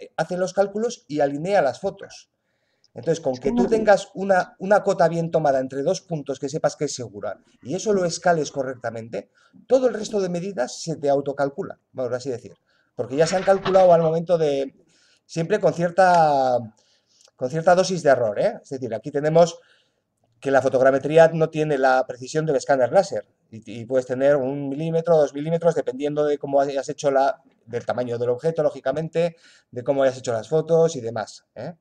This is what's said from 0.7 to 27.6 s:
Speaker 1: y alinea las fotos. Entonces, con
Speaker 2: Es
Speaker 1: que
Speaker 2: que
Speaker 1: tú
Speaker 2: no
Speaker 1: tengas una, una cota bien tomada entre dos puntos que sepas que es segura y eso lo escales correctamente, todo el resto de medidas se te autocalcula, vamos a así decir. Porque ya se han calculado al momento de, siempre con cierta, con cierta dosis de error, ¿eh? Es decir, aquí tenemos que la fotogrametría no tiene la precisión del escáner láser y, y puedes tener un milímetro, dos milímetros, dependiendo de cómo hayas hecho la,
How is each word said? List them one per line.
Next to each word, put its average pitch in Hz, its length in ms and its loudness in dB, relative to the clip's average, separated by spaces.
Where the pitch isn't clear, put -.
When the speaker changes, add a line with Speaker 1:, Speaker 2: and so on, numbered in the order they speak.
Speaker 1:
y 147 120 -6
alinea 151 420 0
las 127 180 -2
fotos. - 520 -10
Entonces, 151 260 -4
con 131 120 -2
Speaker 2:
Es 123 60 -8
Speaker 1:
que 139 120 -2
Speaker 2:
que 240 40 -2
Speaker 1:
tú 240 80 2
Speaker 2:
no 220 60 0
Speaker 1:
tengas 214 460 2
una, 185 420 0
una 190 260 2
cota 185 240 2
bien 165 220 -2
tomada 151 300 0
entre 131 240 -6
dos 180 180 -2
puntos 139 380 -8
que 139 100 -6
sepas 151 260 -4
que 151 100 -6
es 139 100 -6
segura 101 420 -12
y 131 140 -10
eso 208 180 -2
lo 190 100 0
escales 170 480 0
correctamente, 117 800 -8
todo 254 200 4
el 226 60 0
resto 214 260 -6
de 190 80 -2
medidas 185 540 -6
se 160 160 -6
te 143 120 -4
autocalcula, 139 680 -2
vamos 123 180 -6
a 123 60 -4
así 123 140 -8
decir. 110 240 -12
Porque 123 220 -8
ya 160 100 4
se 175 120 -2
han 185 60 -2
calculado 190 500 6
al 165 80 6
momento 165 360 0
de, 143 380 -2
siempre 165 360 -2
con 165 120 4
cierta, 165 840 4
con 127 120 -4
cierta 160 240 2
dosis 175 300 0
de 147 60 4
error, 120 300 2
¿eh? 175 220 -2
Es - 80 -20
decir, 123 240 -8
aquí 110 180 -8
tenemos 160 460 2
que 139 100 -2
la 135 100 6
fotogrametría 135 720 4
no 160 160 0
tiene 156 280 -2
la 131 280 2
precisión 127 400 -6
del 156 120 0
escáner 127 340 2
láser 151 340 0
y, 110 300 -16
y 110 40 -10
puedes 127 220 -2
tener 135 280 2
un 139 340 -4
milímetro, 165 460 0
dos 143 180 2
milímetros, 165 420 -2
dependiendo 147 500 -2
de 147 120 0
cómo 139 220 0
hayas 139 300 -4
hecho 147 220 -2
la, 135 300 0